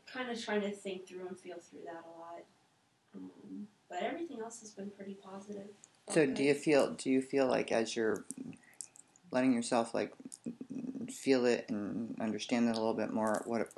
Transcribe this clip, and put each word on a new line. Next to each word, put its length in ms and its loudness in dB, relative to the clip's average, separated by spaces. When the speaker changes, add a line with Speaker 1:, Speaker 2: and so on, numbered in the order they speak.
Speaker 1:
kinda 240 -4
trying 260 0
to 100 -2
think 340 -8
through 220 -10
and 120 -10
feel 200 -12
through 260 -16
that 220 -10
a 120 -16
lot. 240 -14
Um, 520 -12
but 140 -4
everything 360 -4
else 220 -10
has 100 -16
been 200 -10
pretty 240 -12
positive. 520 -12
Speaker 2:
So 160 8
do 160 0
you 80 6
Speaker 1:
Okay. 80 2
Speaker 2:
feel, 340 6
do 160 -2
you 140 6
feel 240 4
like 240 2
as 240 2
you're 280 2
letting 220 6
yourself, 420 2
like, 180 0
feel 360 4
it 240 4
and 520 -4
understand 480 0
it 60 2
a 40 0
little 140 2
bit 180 -2
more, 360 2
what, 200 0